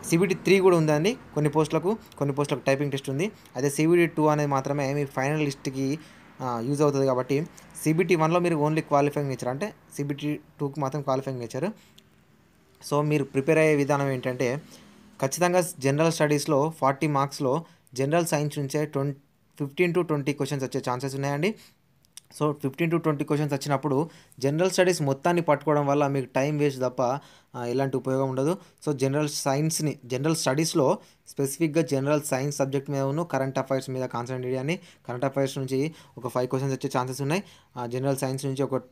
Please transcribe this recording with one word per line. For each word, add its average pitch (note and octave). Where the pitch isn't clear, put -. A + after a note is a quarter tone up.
సీబీటీ F3+
త్రీ F#3+
కూడా F3+
ఉందండి D#3+
కొన్ని D3+
పోస్టులకు, D#3+
కొన్ని C#3
పోస్టులకు C#3+
టైపింగ్ C#3
టెస్ట్ C3+
ఉంది. D#3+
అయితే C3+
సీబీటీ E3
టూ D#3
అనేది D3+
మాత్రమే C3+
మీ C#3+
ఫైనల్ C#3
లిస్ట్కి, C#3
ఆ, B2
యూజ్ C#3
అవుతుంది. C#3
కాబట్టి C3
సీబీటీ E3
వన్లో D#3+
మీరు F3
only D#3
క్వాలిఫైయింగ్ C#3+
నేచర్, B2
అంటే C#3
సీబీటీ D3
టూకి C#3
మాత్రం C#3+
క్వాలిఫైయింగ్ C3+
నేచర్. C3
So D3
మీరు D3+
ప్రిపేర్ C#3
అయ్యే D#3
విధానం C#3
ఏంటంటే, B2+
ఖచ్చితంగా F3
జనరల్ C#3+
స్టడీస్లో D3+
ఫార్టీ C#3
మార్క్స్లో C#3+
జనరల్ D3
సైన్స్ D3+
నుంచే D3
ట్వం-, C#3+
ఫిఫ్టీన్ D#3+
to F3+
ట్వంటీ D3
క్వశ్చన్స్ C#3
వచ్చే B2
ఛాన్సెస్ C3
ఉన్నాయండి. C#3+
So D3+
ఫిఫ్టీన్ D3
to E3+
ట్వంటీ D3+
క్వశ్చన్స్ D3
వచ్చినప్పుడు C#3+
జనరల్ D#3
స్టడీస్ F3+
మొత్తాన్ని D#3
పట్టుకోవడం D3
వల్ల C#3+
మీకు C#3
టైమ్ C#3+
వేస్ట్ C#3
తప్ప, B2+
ఆ, B2
ఎలాంటి C3
ఉపయోగం C3
ఉండదు. C#3
So D3+
జనరల్ C#3
సైన్స్ని, D3+
జనరల్ C3
స్టడీస్లో D#3+
స్పెసిఫిక్గా D3
జనరల్ C#3
సైన్స్ C#3+
సబ్జెక్ట్ C3+
మీద C#3
ఉన్న C#3
కరెంట్ C3+
అఫైర్స్ C3+
మీద B2+
కాన్సంట్రేట్ B2+
చేయండి. C#3
కరెంట్ B2
అఫైర్స్ C3+
నుంచి C3+
ఒక A#2+
ఫైవ్ B2+
క్వశ్చన్స్ C3+
వచ్చే C3
ఛాన్సెస్ B2+
ఉన్నాయి. D#3
ఆ, B2
జనరల్ C3
సైన్స్ C3+
నుంచి C3+
ఒక B2+